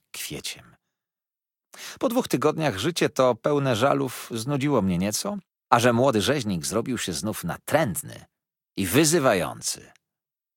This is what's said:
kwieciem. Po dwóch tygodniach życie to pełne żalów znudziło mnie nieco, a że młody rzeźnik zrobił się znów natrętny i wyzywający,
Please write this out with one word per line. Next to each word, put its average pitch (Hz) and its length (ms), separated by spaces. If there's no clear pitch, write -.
kwieciem. - 640
Po 262 100
dwóch 233 180
tygodniach 147 500
życie 151 320
to 127 260
pełne 139 400
żalów 135 580
znudziło 131 480
mnie 95 160
nieco, 101 400
a 123 100
że 120 140
młody 120 280
rzeźnik 104 440
zrobił 113 320
się - 160
znów 101 300
natrętny 85 840
i 95 100
wyzywający, 110 1040